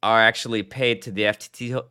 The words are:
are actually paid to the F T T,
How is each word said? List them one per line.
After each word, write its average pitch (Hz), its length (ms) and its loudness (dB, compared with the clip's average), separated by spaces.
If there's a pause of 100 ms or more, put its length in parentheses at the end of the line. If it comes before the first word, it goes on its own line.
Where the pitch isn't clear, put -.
are 110 160 4
actually 113 420 2
paid 120 400 -2
to 113 100 -12
the 101 140 -2
F 104 140 0
T - 300 -12
T, 127 100 -4 (120)